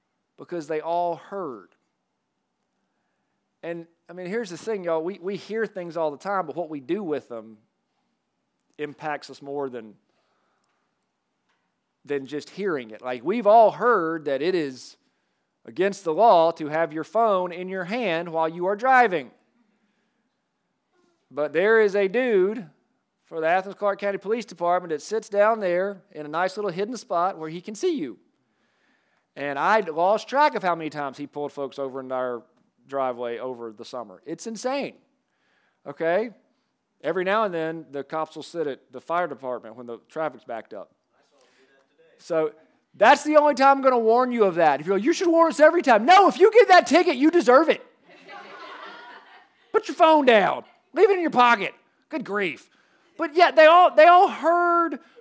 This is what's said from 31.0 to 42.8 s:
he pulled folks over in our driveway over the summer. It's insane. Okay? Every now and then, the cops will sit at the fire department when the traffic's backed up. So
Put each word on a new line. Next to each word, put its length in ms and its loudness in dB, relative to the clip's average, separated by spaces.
he 120 -12
pulled 240 -12
folks 260 -10
over 220 -10
in 100 -14
our 320 -6
driveway 500 -6
over 340 -12
the 120 -20
summer. 420 -14
It's 220 -12
insane. 460 -8
Okay? 440 -4
Every 200 -4
now 220 -2
and 100 -6
then, 380 -8
the 100 -8
cops 320 -8
will 80 -14
sit 240 -8
at 260 -10
the 80 -18
fire 280 -4
department 480 -12
when 100 -18
the 220 -14
traffic's 360 -8
backed 300 -14
up. 160 -18
So 340 -4